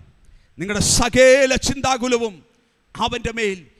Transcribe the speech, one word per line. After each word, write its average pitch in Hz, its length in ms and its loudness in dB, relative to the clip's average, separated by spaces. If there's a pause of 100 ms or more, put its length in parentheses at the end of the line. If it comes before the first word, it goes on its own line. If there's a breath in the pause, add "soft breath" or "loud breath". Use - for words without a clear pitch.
(580)
നിങ്ങളുടെ 202 240 -4
സകല 254 760 4
ചിന്താകുലവും 240 840 -4 (540)
അവന്റെ 233 360 -6
മേൽ 196 340 -6 (140)